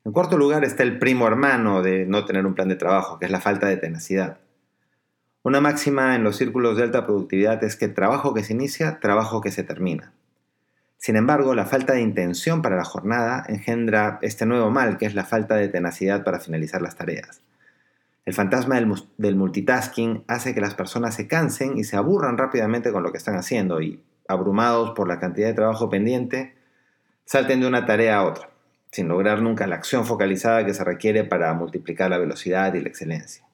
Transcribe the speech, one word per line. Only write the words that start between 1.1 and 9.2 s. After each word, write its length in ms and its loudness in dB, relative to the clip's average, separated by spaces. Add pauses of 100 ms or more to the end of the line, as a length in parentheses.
hermano 560 4
de 220 2
no 180 2
tener 220 0
un 100 0
plan 140 0
de 80 0
trabajo, 420 0
que 60 -4
es 60 -4
la 100 -2
falta 260 0
de 80 2
tenacidad. 640 -4 (1080)
Una 160 2
máxima 560 2
en 80 2
los 140 0
círculos 400 0
de 60 4
alta 220 0
productividad 560 0
es 140 -2
que 140 -2
trabajo 440 0
que 120 -2
se 80 -6
inicia, 480 -4
trabajo 400 0